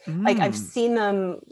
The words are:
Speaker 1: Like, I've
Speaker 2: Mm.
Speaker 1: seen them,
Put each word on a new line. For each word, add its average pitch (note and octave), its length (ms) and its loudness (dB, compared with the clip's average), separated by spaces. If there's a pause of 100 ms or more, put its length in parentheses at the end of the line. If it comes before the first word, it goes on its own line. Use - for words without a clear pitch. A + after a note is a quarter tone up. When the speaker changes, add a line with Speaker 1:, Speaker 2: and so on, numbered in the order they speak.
Speaker 1:
Like, G3+ 320 2
I've G3+ 160 0
Speaker 2:
Mm. - 20 -6
Speaker 1:
seen A#3 380 0
them, G3+ 440 0 (120)